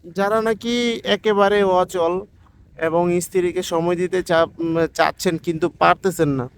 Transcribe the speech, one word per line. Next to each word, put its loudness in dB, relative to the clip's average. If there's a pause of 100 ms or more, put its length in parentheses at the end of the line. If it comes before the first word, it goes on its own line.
(120)
যারা 0
নাকি -2
একেবারে 2
অচল 0 (520)
এবং 0
স্ত্রীকে -2
সময় -2
দিতে -2
চা-, 2 (100)
উম, 0
চাচ্ছেন -2
কিন্তু -2
পারতেছেন 0
না -4